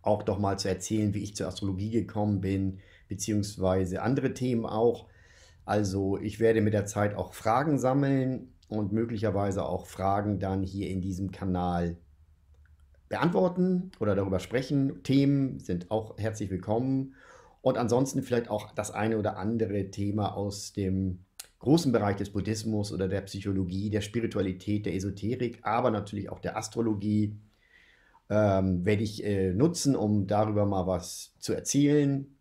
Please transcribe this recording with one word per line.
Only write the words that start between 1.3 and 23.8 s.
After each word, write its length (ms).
zur 120
Astrologie 420
gekommen 500
bin, 380
beziehungsweise 920
andere 320
Themen 320
auch. 420
Also 540
ich 220
werde 200
mit 140
der 120
Zeit 280
auch 200
Fragen 440
sammeln 720
und 220
möglicherweise 760
auch 220
Fragen 540
dann 240
hier 260
in 100
diesem 300
Kanal 680
beantworten 920
oder 160
darüber 240
sprechen. 640
Themen 560
sind 320
auch 260
herzlich 320
willkommen. 640
Und 180
ansonsten 460
vielleicht 260
auch 220
das 180
eine 280
oder 180
andere 560
Thema 420
aus 380
dem 480
großen 320
Bereich 240
des 140
Buddhismus 600
oder 140
der 140
Psychologie, 680